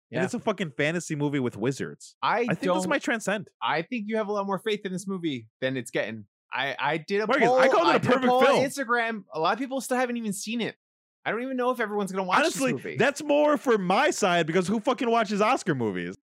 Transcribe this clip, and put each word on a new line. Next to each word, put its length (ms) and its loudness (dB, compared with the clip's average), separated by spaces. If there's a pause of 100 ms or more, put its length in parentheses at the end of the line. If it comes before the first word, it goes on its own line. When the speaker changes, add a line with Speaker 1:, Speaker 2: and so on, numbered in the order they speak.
(120)
Speaker 1:
And 80 -4
Speaker 2:
Yeah. 60 0
Speaker 1:
it's 80 -6
a 60 -4
fucking 320 -4
fantasy 440 -2
movie 240 0
with 160 -2
wizards. 680 -6
Speaker 2:
I 200 0
Speaker 1:
I 60 0
think 120 -2
this 80 -2
Speaker 2:
don't 220 0
Speaker 1:
might 140 -2
transcend. 440 -4 (140)
Speaker 2:
I 220 0
think 240 -8
you 100 -2
have 100 -2
a 40 -6
lot 140 -2
more 140 -2
faith 260 -4
in 60 -6
this 160 -8
movie 400 -6 (140)
than 160 -2
it's 140 -8
getting. 340 -6 (260)
I, 280 -4
I 180 -2
did 240 -4
a 60 -4
Speaker 1:
Marcus, 200 2
Speaker 2:
poll, 120 4
Speaker 1:
I 80 6
called 200 4
it 40 4
Speaker 2:
I 40 4
Speaker 1:
a 40 2
Speaker 2:
did 100 0
a 40 4
Speaker 1:
perfect 160 2
Speaker 2:
poll 100 4
on 60 6
Speaker 1:
film. 200 4
Speaker 2:
Instagram. 580 -2 (100)
A 60 -6
lot 140 2
of 60 -4
people 220 -6
still 160 -2
haven't 200 -2
even 160 -4
seen 280 -6
it. 140 -4 (500)
I 60 -2
don't 120 -4
even 140 -6
know 120 0
if 100 -2
everyone's 320 -2
gonna 120 -4
watch 160 2
Speaker 1:
Honestly, 340 2
Speaker 2:
this 100 -6
movie. 140 -8
Speaker 1:
that's 260 2
more 340 4
for 200 2
my 320 4
side 380 2
because 200 2
who 120 0
fucking 300 0
watches 320 2
Oscar 340 2
movies? 400 -2 (120)